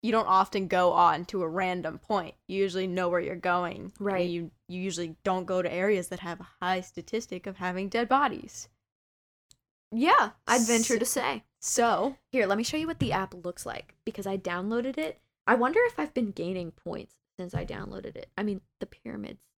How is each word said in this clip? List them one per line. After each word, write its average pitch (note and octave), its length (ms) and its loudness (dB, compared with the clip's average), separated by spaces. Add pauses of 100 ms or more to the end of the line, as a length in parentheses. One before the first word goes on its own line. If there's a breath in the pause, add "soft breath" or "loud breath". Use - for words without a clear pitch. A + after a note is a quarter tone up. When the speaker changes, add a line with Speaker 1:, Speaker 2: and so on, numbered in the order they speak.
Speaker 1:
You A3 100 0
don't A3 140 4
often F#3+ 420 2
go F3+ 240 6
on E3+ 340 4
to F#3+ 160 -4
a E3 60 -2
random F3+ 500 -4
point. F3+ 360 -2 (120)
You F#3+ 120 -4
usually F#3+ 280 0
know F3+ 220 0
where F3 120 2
you're E3 160 -4
going. F3+ 600 -2
And G3+ 80 -4
Speaker 2:
Right. F#3 220 0
Speaker 1:
you, E3+ 220 -4 (180)
you F3+ 140 -8
usually E3+ 420 -4
don't F#3 220 0
go F#3 160 0
to F3 100 -2
areas F#3 360 2
that F3+ 120 -10
have F3 200 -8
a F3 100 -16 (100)
high F#3 220 0
statistic F3+ 640 -8
of F#3+ 100 -10
having F#3 320 -4
dead A3+ 220 0
bodies. - 580 0 (1200)
Speaker 2:
Yeah, D#4 420 4 (140)
I'd A#3+ 200 4
venture A3+ 300 4
Speaker 1:
S- - 20 2
Speaker 2:
to A3+ 80 2
say. C#3+ 380 -2 (180)
Speaker 1:
So A#3 560 2 (120)
Speaker 2:
Here, A#3+ 160 4
let G3 120 2
me A#3 60 0
show D4+ 120 -4
you D#4 100 -2
what E4 120 -6
the A3+ 140 0
app F#3+ 200 -2
looks F3+ 320 -10
like, - 300 -10 (100)
because G#3 220 -6
I G3 100 -2
downloaded G#3 600 -2
it. D#4 240 -6 (240)
I A3 80 8
wonder B3+ 300 4
if A#4 140 0
I've D4+ 140 -4
been A3 200 0
gaining F3 400 -6
points - 420 -10 (240)
since F3+ 160 -10
I F3 100 -4
downloaded G3 520 -10
it. - 200 -14
I F#3+ 60 -4
mean, G3+ 180 -2 (200)
the G3+ 60 -6
pyramids. - 540 -12 (180)